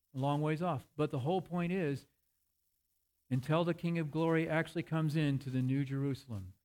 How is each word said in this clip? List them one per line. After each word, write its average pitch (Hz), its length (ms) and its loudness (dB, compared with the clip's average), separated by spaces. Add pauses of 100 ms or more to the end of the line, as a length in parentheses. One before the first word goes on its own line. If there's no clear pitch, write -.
(160)
a 131 40 -4
long 143 220 2
ways 156 200 0
off. 160 220 0 (140)
But 147 120 2
the 143 100 -2
whole 165 220 2
point 175 300 -2
is, 151 340 0 (1300)
until 156 320 2
the 170 100 0
King 170 240 -2
of 156 140 -2
Glory 160 380 2
actually 160 340 0
comes 160 320 0
into 139 340 0
the 127 120 0
New 135 240 2
Jerusalem 131 680 -4 (120)